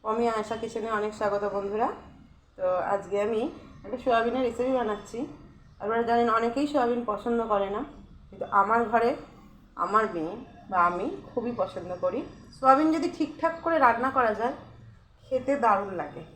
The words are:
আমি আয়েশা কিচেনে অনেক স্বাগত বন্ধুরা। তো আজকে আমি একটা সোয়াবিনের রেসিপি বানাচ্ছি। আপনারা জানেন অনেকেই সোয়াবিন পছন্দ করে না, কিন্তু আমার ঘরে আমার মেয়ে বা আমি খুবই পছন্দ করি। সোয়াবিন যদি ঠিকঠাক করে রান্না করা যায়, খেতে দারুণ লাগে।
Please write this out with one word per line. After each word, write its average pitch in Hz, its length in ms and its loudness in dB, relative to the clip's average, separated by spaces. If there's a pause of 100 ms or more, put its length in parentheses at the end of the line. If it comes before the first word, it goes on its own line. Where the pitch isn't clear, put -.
আমি 233 140 0 (120)
আয়েশা 214 260 -2
কিচেনে 226 280 -6 (100)
অনেক 214 200 -2
স্বাগত 202 240 0 (120)
বন্ধুরা। 208 320 0 (720)
তো 185 80 -4 (280)
আজকে 196 220 -4 (100)
আমি 226 160 0 (440)
একটা 254 180 -8
সোয়াবিনের 240 440 2
রেসিপি 247 320 0
বানাচ্ছি। 214 380 -4 (640)
আপনারা 226 280 0
জানেন 233 200 4 (100)
অনেকেই 240 320 0
সোয়াবিন 240 300 2 (100)
পছন্দ 233 280 0 (120)
করে 196 240 2
না, 233 60 -2 (460)
কিন্তু - 180 -10 (160)
আমার 220 200 4 (100)
ঘরে 233 180 4 (760)
আমার 214 280 4
মেয়ে 165 200 -4 (360)
বা 185 80 0 (120)
আমি 180 160 -2 (240)
খুবই 240 220 -4 (100)
পছন্দ 185 280 -4 (140)
করি। 180 160 0 (380)
সোয়াবিন 269 380 6
যদি 330 120 -2 (100)
ঠিকঠাক 320 360 -2 (100)
করে 330 120 2 (100)
রান্না 233 320 4
করা 226 220 2
যায়, 254 160 -2 (680)
খেতে 262 280 -2 (100)
দারুণ 202 280 2 (100)
লাগে। 156 220 -10 (120)